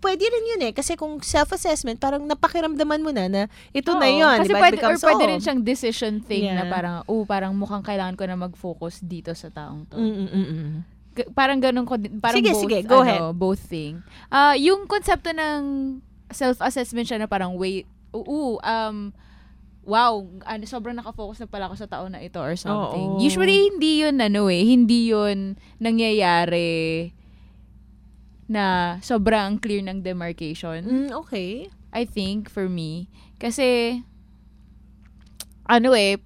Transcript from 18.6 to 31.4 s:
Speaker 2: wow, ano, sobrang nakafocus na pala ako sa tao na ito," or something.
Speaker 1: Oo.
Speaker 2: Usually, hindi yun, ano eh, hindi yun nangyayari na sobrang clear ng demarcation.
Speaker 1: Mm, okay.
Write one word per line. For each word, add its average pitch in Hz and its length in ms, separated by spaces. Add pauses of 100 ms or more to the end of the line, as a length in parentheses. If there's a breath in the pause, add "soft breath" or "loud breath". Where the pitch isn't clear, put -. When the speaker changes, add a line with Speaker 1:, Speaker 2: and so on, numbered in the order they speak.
Speaker 2:
wow, 226 360 (240)
ano, 220 220
sobrang 233 320
nakafocus 226 400
na 233 100
pala 202 220
ako 190 80
sa 214 80
tao 185 240
na 185 100
ito," 175 180
or 156 180
something. 190 580
Speaker 1:
Oo. 196 80
Speaker 2:
Usually, 381 480
hindi 311 320
yun, 302 180
ano 208 300
eh, 175 140
hindi 233 460
yun 202 440 (240 soft breath)
nangyayari 175 1400 (1300 soft breath)
na 185 540
sobrang 208 580
clear 202 240
ng 190 180
demarcation. 170 800
Speaker 1:
Mm, 254 340
okay. 240 540 (220)